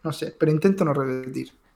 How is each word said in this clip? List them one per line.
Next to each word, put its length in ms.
no 80
sé, 260
pero 140
intento 320
no 100
repetir. 580